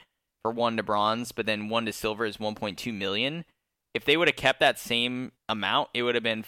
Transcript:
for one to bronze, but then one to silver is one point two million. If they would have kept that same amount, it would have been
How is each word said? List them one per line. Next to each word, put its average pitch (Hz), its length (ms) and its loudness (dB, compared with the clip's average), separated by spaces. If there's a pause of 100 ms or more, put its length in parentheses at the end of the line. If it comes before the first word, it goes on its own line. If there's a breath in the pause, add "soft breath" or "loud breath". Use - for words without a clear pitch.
(440 soft breath)
for 113 80 0
one 117 240 0
to 107 80 -2
bronze, 107 480 0
but 117 140 -4
then 107 220 -2
one 113 180 0
to 104 60 -4
silver 107 320 -2
is 104 140 -6
one 107 160 -2
point 104 240 -6
two 123 140 -6
million. 110 520 -2 (500)
If 113 100 -4
they 143 120 6
would 165 120 4
have 135 80 2
kept 135 240 2
that 139 180 4
same 123 540 -2 (160)
amount, 110 440 0
it 120 120 -2
would 120 100 2
have 117 80 2
been 110 260 -2